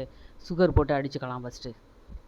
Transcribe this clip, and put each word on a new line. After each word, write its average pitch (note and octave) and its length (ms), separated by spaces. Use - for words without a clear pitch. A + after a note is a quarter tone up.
சுகர் E3+ 280
போட்டு D3 200
அடிச்சுக்கலாம் C3 480
ஃபஸ்ட்டு. B2 260